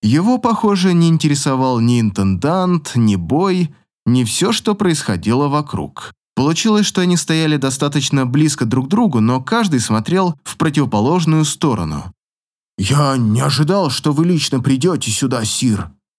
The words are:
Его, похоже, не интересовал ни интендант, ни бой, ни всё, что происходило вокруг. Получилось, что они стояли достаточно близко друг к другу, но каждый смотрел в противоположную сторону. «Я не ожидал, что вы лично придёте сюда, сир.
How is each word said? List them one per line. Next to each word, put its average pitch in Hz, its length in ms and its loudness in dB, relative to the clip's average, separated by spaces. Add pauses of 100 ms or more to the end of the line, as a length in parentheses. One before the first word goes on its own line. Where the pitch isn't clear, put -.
Его, 165 360 2
похоже, 208 560 2
не 170 160 4
интересовал 139 720 0
ни 120 180 2
интендант, 131 960 0
ни 110 220 2
бой, 165 580 0 (300)
ни 123 180 2
всё, 175 300 -2
что 214 200 -2
происходило 143 760 0
вокруг. 139 640 -6 (220)
Получилось, 175 500 2
что - 160 -2
они 180 160 2
стояли 160 400 0
достаточно 135 680 -2
близко 139 400 0
друг 127 220 -2
к - 20 -12
другу, 196 300 2
но 120 220 2
каждый 185 400 0
смотрел 156 640 -2
в - 100 -12
противоположную 151 880 0
сторону. 92 720 -4 (640)
«Я 135 400 0
не 113 240 2
ожидал, 156 480 0
что - 240 -2
вы 156 120 2
лично 151 360 0
придёте 135 500 0
сюда, 120 320 -2
сир. 104 480 -2 (280)